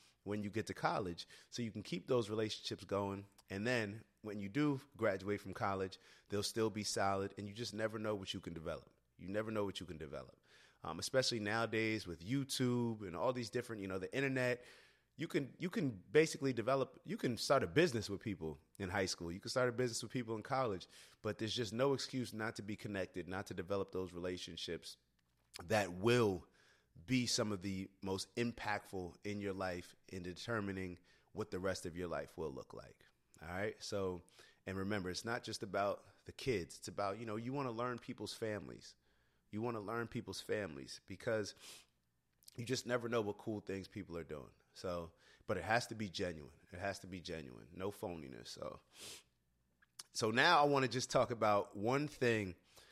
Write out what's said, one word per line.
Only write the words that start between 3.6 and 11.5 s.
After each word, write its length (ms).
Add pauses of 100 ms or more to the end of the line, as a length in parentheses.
then 360 (180)
when 180
you 120
do 280 (200)
graduate 420
from 140
college, 440 (300)
they'll 140
still 260
be 160
solid. 540
And 100
you 60
just 180
never 260
know 160
what 200
you 40
can 140
develop. 380 (280)
You 100
never 220
know 140
what 160
you 60
can 100
develop. 400 (480)
Um, 140
especially 420
nowadays 640